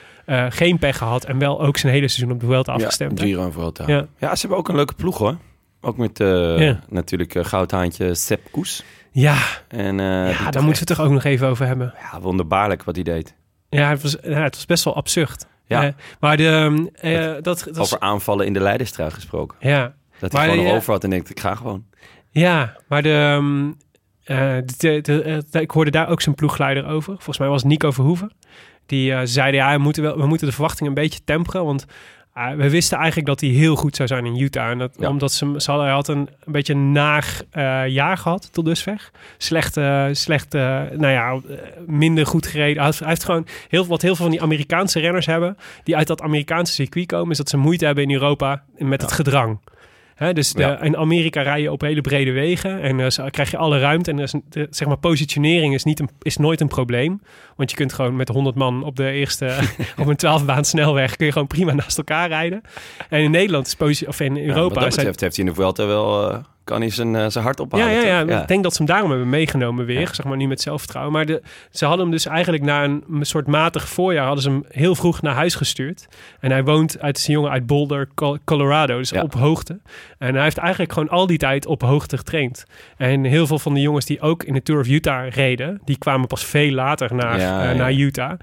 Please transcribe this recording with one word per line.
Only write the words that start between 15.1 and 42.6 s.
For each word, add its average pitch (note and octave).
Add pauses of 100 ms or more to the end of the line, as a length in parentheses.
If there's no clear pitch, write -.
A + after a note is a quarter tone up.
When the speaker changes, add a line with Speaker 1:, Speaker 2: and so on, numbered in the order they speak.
Speaker 2:
Ja. A#2
Speaker 1:
Eh, C#3 (260)
maar D3+
de, D#3+
ehm, D#3 (280)
eh, D#3+
Speaker 2:
Het D3
Speaker 1:
dat, F3
dat D#3+
Speaker 2:
over -
aanvallen G2+
in G2
de G2
Leidenstrui G2+
gesproken. -
Speaker 1:
Ja. C#3
Speaker 2:
Dat A#2+ (260)
hij F#2
Speaker 1:
Maar C#3+
Speaker 2:
gewoon E3
Speaker 1:
de, F3
Speaker 2:
nog F#3
Speaker 1:
ja. -
Speaker 2:
over A2
had F#2+
en G2
denkt, F2+
"Ik -
ga G2+
gewoon." A2 (440)
Speaker 1:
Ja, D#3 (120)
maar D3
de, D3+
ehm, C#3+ (520)
eh, C3+ (100)
de, B2+
de, D3+
de, D3+
eh, E3
ik E3
hoorde D#3
daar D#3+
ook E3+
zijn D3
ploegleider C#3
over. D#3
Volgens D#3
mij C#3
was C#3+
het C#3+
Nico D3+
Verhoeven. E3+ (540)
Die, C3
eh, B2+
zeiden, C3+
"Ja, C3+
we C#3+
moeten D3+
wel, D3+
we D3
moeten D#3
de B2+
verwachtingen D3+
een C#3+
beetje D#3
temperen, E3+
want, C#3 (480)
eh, B2
we C#3+
wisten D#3+
eigenlijk D#3
dat C#3
hij C#3+
heel D3+
goed C#3
zou C3
zijn B2
in A#2+
Utah." C3
En B2
dat, B2+
Speaker 2:
Ja. -
Speaker 1:
omdat C#3
ze, C#3+
ze -
hadden, C#3+
hij C3+
had C#3+
een, C#3+ (140)
een D#3
beetje D3
een C#3
naag, D3 (100)
eh, C3
jaar C#3
gehad -
tot E3
dusver. F#3+ (280)
Slecht, -
eh, C#3
slecht, -
eh, D3 (360)
nou C#3+
ja, B2 (180)
eh, C#3 (320)
minder D#3
goed D#3+
gereden. D3